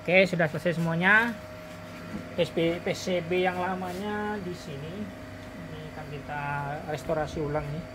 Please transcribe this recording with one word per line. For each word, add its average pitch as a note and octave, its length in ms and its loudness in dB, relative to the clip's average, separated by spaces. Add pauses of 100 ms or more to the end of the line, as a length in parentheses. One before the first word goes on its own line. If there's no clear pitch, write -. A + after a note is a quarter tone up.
Oke, F3+ 240 8
sudah E3+ 240 2
selesai E3 240 0
semuanya. F#3 560 6 (1040)
P F3 80 4
C - 80 -2
B, - 60 -2 (240)
P F#3+ 100 0
C F3 320 0
B F3+ 160 2
yang F3+ 160 2
lamanya F#3+ 880 -2
di F3 80 -4
sini. D#3 480 -8
Ini D#3+ 800 -10 (160)
akan D3+ 160 -10
kita D3 300 -6 (500)
restorasi D#3 480 0
ulang D3 320 0
nih. E3 120 -4 (100)